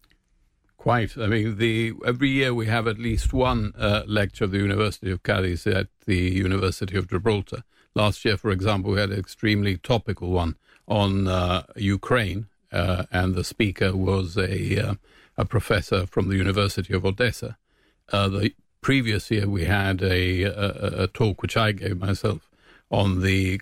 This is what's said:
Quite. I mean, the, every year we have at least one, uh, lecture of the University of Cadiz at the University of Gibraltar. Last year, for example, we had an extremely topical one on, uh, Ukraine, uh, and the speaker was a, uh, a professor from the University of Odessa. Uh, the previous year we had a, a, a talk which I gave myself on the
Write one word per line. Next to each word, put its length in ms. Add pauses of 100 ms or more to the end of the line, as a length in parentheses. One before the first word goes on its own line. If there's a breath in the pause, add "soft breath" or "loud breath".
(760)
Quite. 420
I 80
mean, 320
the, 340 (140)
every 240
year 240
we 100
have 240
at 100
least 360
one, 420
uh, 300
lecture 380
of 60
the 60
University 540
of 120
Cadiz 440
at 220 (180)
the 100
University 800
of 100
Gibraltar. 580 (300 soft breath)
Last 300
year, 140
for 120
example, 420
we 60
had 120
an 80
extremely 580
topical 540
one 260 (320 soft breath)
on, 400
uh, 360 (120)
Ukraine, 680 (260)
uh, 400
and 220
the 100
speaker 500
was 440
a, 400
uh, 160 (420 soft breath)
a 80
professor 640
from 240
the 60
University 580
of 100
Odessa. 540 (520)
Uh, 180
the 260 (260)
previous 500
year 160
we 200
had 340
a, 440
a, 580
a 60
talk 340
which 160
I 140
gave 260
myself 500 (420 soft breath)
on 300
the 420